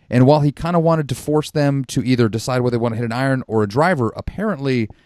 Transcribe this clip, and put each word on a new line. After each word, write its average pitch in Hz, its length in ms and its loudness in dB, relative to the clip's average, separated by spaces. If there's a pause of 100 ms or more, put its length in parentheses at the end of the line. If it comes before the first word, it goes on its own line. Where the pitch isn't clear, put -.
And 123 160 4
while 147 160 6
he 147 100 2
kinda 170 280 -2
wanted 160 280 0
to 131 80 -6
force 151 360 -2
them 139 340 0
to - 180 -4
either 120 240 2
decide 113 320 -4
whether 123 160 0
they 113 60 -2
wanna 113 160 -2
hit 120 80 -4
an 113 80 -6
iron 131 340 -2
or 107 160 0
a 101 60 0
driver, 139 480 0
apparently 135 720 -4 (160)